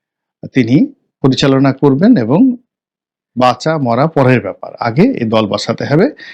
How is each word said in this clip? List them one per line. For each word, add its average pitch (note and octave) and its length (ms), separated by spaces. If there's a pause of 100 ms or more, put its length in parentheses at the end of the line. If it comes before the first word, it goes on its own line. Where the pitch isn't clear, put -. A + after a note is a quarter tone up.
(540)
তিনি C3+ 400 (280)
পরিচালনা C3+ 520
করবেন D#3 440
এবং F3 400 (800)
বাঁচা B2+ 400
মরা B2+ 300
পরের B2+ 340
ব্যাপার, - 340
আগে A#2 260
এই B3 240
দল A2 220
বাঁচাতে G#2+ 380
হবে। E3+ 260 (220)